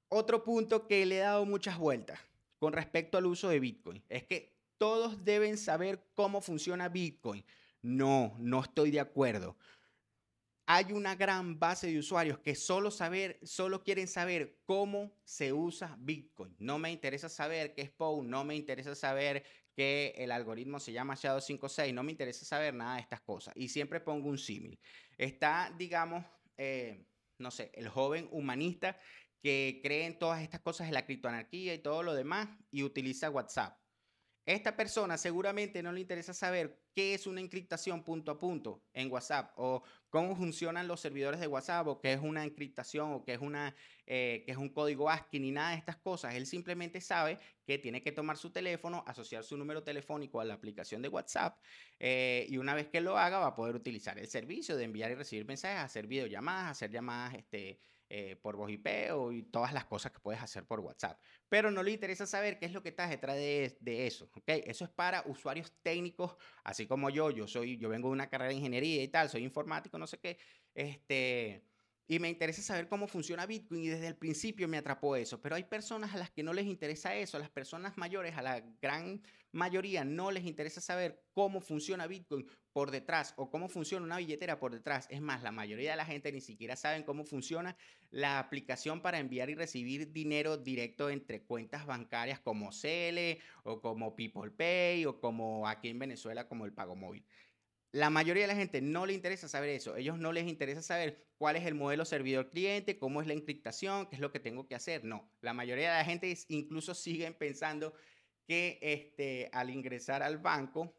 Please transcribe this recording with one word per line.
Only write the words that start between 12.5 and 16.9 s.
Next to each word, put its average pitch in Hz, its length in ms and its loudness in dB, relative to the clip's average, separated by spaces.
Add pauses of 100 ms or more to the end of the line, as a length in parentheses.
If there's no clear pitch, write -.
solo 196 360 2
saber, 185 520 -2
solo 190 400 -2
quieren 190 240 2
saber 175 580 0
cómo 202 480 2 (120)
se 135 280 0
usa 165 460 0
Bitcoin. 127 600 -6
No 131 200 -2
me 165 140 -2